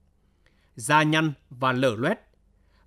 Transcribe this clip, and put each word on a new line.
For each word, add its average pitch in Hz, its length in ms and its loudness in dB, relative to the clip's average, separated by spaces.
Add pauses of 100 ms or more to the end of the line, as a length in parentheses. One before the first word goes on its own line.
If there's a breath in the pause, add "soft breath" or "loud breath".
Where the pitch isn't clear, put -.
(760)
Da 151 280 2
nhăn 156 300 0 (180)
và 127 220 -2
lở 127 260 0
loét. 165 220 -4 (680)